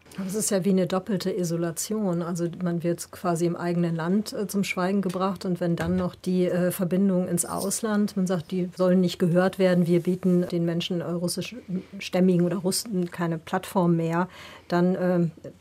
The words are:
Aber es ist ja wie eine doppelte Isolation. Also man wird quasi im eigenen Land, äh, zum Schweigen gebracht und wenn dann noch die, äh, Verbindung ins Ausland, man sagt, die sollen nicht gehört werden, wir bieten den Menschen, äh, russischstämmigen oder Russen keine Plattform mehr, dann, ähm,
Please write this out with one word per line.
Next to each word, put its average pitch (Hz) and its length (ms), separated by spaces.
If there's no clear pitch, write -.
Aber 190 100
es 190 80
ist 214 160
ja 190 140
wie 202 60
eine 185 160
doppelte 185 500
Isolation. 175 840
Also 170 260
man 170 200
wird 170 280
quasi 175 360
im 170 100
eigenen 170 400
Land, 185 360
äh, 208 140
zum 202 160
Schweigen 190 400
gebracht 185 420
und 180 160
wenn 170 160
dann 170 200
noch 180 180
die, 180 320
äh, 175 240
Verbindung 180 560
ins 175 180
Ausland, 196 720
man 185 100
sagt, 180 240
die 180 260
sollen 185 240
nicht 175 180
gehört 180 400
werden, 180 280
wir 170 140
bieten 180 500
den 170 140
Menschen, 170 360
äh, 143 40
russischstämmigen 180 1400
oder 180 120
Russen 180 520
keine 165 280
Plattform 175 580
mehr, 165 320
dann, 180 300
ähm, 175 320